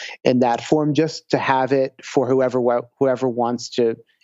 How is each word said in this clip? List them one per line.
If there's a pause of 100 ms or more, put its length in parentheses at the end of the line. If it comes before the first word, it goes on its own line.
(240)
in
that
form,
just
to
have
it (100)
for
whoever
wa-, (160)
whoever
wants
to (280)